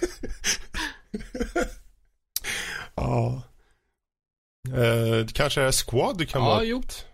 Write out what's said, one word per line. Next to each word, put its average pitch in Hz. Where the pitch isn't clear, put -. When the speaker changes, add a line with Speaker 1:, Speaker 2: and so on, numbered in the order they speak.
Speaker 1:
Ja. 123
Eh, 117
det -
kanske 143
är 131
Squad 175
du 156
kan 131
Speaker 2:
Ja, 131
Speaker 1:
vara 214
Speaker 2:
jo. 240